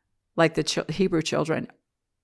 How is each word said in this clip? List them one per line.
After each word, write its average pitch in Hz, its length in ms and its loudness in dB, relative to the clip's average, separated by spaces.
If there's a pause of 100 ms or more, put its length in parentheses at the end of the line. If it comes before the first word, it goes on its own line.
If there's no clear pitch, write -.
(360)
like 160 200 4
the 160 80 0
chil-, - 260 -4
Hebrew 175 320 0
children, 160 460 -2 (560)